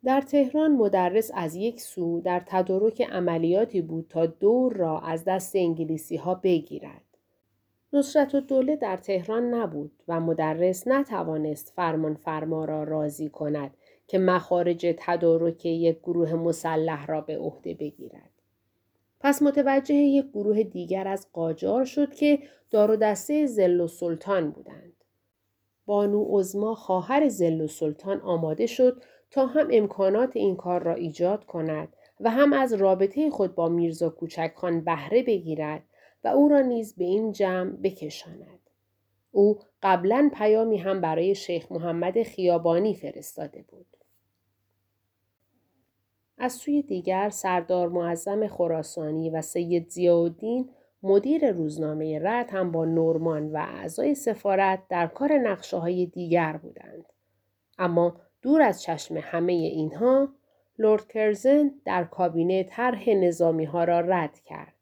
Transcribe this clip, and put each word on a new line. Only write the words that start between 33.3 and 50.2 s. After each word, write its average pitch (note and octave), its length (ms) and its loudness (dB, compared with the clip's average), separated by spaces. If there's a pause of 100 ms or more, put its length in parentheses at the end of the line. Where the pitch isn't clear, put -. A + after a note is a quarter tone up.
با E3+ 140 0
میرزا E3+ 400 0
کوچک E3 460 -6
خان E3+ 260 -2
بهره E3 420 0
بگیرد D#3 600 -4 (400)
و - 40 -2
او C#4+ 220 6
را C#4+ 120 6
نیز A#3 340 -2
به F3+ 80 -4
این G#3 280 0
جمع F#3 400 -2
بکشاند. - 880 -10 (720)
او G#3 280 4 (240)
قبلاً G3+ 500 4
پیامی G#3+ 440 2
هم F#3+ 240 -2
برای E3+ 340 0
شیخ F3 360 -6
محمد E3+ 520 -2
خیابانی F3 680 2
فرستاده - 760 -14
بود. F3+ 180 -20 (2500)
از B3 160 -4
سوی D4 280 -2
دیگر F#3 480 -2
سردار F3+ 600 0
معظم F3 580 -2
خراسانی D#3+ 840 -4
و D#3+ 120 -4
سید E3+ 480 -4
ضیاءالدین F3 800 0 (340)